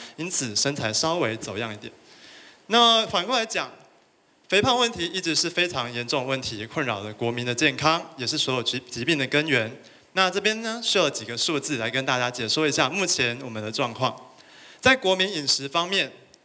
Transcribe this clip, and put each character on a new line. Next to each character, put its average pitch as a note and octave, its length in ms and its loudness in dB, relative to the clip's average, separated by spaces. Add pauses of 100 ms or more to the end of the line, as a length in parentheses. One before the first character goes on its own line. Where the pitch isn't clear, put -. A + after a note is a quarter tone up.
(160)
因 D#3+ 120 -8
此 A#2 280 -2
身 C#3+ 180 2
材 A#2 180 -2
稍 D#3+ 240 0
微 A2+ 200 0
走 G2+ 200 -8
样 A2+ 160 -4
一 G#2 40 -10
点。 G#2+ 160 -14 (760)
那 A3+ 120 4
么 A3+ 280 6
反 F3+ 180 0
过 B3+ 120 0
来 A3+ 100 0
讲， D#3+ 240 -6 (800)
肥 G3 120 4
胖 A#3+ 160 4
问 A#3+ 140 4
题 F3+ 160 -4
一 F3+ 140 -6
直 E3 120 -2
是 E3 160 0
非 F3 200 0
常 B2 240 -4
严 A#2+ 140 -4
重 C3+ 160 0
的 B2+ 60 -4
问 C3 140 -2
题， A2 240 -6
困 D3 180 -4
扰 G#2 200 -2
着 G#2+ 100 -10
国 A#2 160 -2
民 B2 160 -4
的 B2 80 0
健 C3+ 220 2
康， D#3+ 280 2 (120)
也 C#3 100 -6
是 D#3 100 -2
所 C3+ 180 0
有 B2 80 0
疾-， B2+ 180 -2 (100)
疾 A#2 140 -6
病 D#3+ 120 2
的 C3+ 120 0
根 D3+ 180 2
源。 A#2 340 0 (340)
那 F#3 140 4
这 F#3+ 120 -2
边 G#3+ 220 0
呢， A#3 200 -4
需 - 160 2
要 D#3 100 4
几 B2+ 160 -4
个 A#2 140 -8
数 D3+ 220 0
字 D3 160 -2
来 A2+ 120 -2
跟 C3 160 -2
大 C3+ 140 2
家 B2 100 2
解 A#2+ 200 -4
说 D#3 180 2
一 C#3 60 2
下 C3+ 180 2
目 F#3 160 0
前 B2 380 0
我 B2+ 40 -8
们 A2 140 -6
的 G#2+ 80 -4
状 A#2 240 -2
况。 A#2 220 -2 (640)
在 C4 160 6
国 F#3+ 180 2
民 F#3+ 180 2
饮 D3 140 -4
食 C3+ 220 0
方 E3+ 200 0
面， F3+ 220 0 (340)